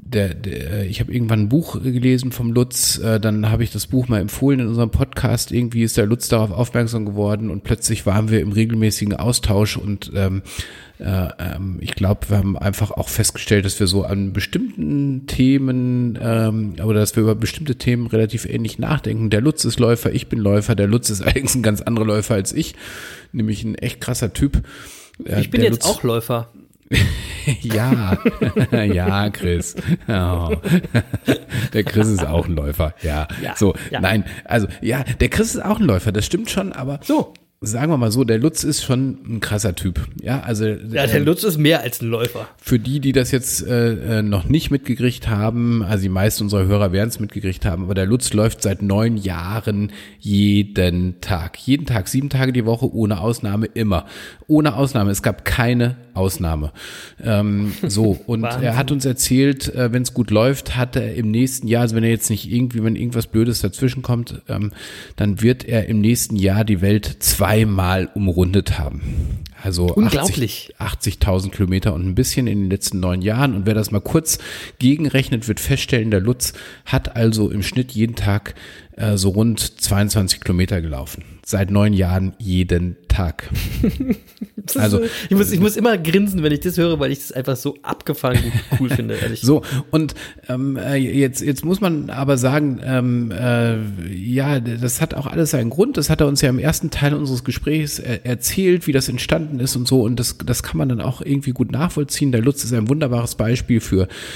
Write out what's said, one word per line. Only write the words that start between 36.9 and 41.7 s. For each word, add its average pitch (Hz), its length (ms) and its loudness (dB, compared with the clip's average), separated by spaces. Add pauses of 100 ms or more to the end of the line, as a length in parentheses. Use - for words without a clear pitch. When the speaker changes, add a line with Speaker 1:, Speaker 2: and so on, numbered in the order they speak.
Speaker 2:
So. 294 320 0 (260)
Speaker 1:
sagen 139 320 -2
wir 139 60 4
mal 113 120 4
so, 123 140 2
der 113 140 4
Lutz 160 260 0
ist 151 180 -2
schon 131 360 0 (100)
ein 113 120 -6
krasser 101 340 -2
Typ. - 260 -2 (220)
Ja, 131 180 -4
also, 110 240 -2
Speaker 2:
Ja, 110 420 -2
der - 100 2
Speaker 1:
ähm, 143 100 2
Speaker 2:
Lutz 175 180 2
ist 170 140 0
mehr 151 240 4